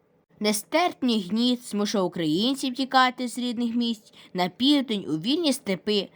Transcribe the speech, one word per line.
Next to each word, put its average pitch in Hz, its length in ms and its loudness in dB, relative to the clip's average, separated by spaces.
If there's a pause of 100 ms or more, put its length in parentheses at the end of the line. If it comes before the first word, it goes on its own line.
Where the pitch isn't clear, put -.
(400)
Нестерпний 220 880 0
гніт 240 380 0
змушував 202 380 -2
українців 202 680 -2
тікати 254 540 2
з 233 100 -8
рідних 240 360 -4
місць 240 380 -2 (220)
на 180 140 0
південь 247 600 2
у 156 100 -2
вільні 277 340 0
степи, 196 640 -2